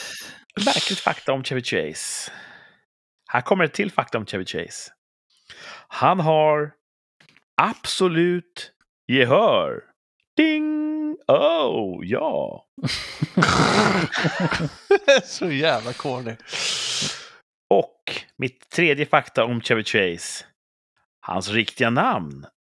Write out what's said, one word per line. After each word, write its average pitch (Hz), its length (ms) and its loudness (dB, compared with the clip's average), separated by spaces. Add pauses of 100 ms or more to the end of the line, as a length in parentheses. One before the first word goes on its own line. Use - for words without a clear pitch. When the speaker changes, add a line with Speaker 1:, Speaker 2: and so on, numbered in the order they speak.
(640)
Speaker 1:
Märkligt - 340 0
fakta - 340 -2
om 135 120 -4
Chevy 127 180 -4
Chase. - 720 -6 (1000)
Här 123 100 0
kommer 185 240 2
ett 143 100 -2
till 202 160 -2
fakta - 280 -2
om 104 80 -8
Chevy 92 180 -6
Chase. - 480 -10 (960)
Han 175 320 2
har 156 500 4 (920)
absolut 175 1120 0 (400)
gehör. 123 720 4 (520)
Ding! 302 800 0 (120)
Oh, 127 800 2
ja. 73 600 -4 (160)
Speaker 2:
<laughs> - 60 -2 (2250)
Så - 260 -6
jävla 135 420 0
corny. 123 440 -6 (1300)
Speaker 1:
Och - 320 2 (360)
mitt - 320 -8
tredje 147 360 2
fakta - 380 2
om 117 160 0
Chevy 110 240 0
Chase. 92 600 0 (840)
Hans 92 240 -4
riktiga 113 400 0
namn 101 560 -2 (160)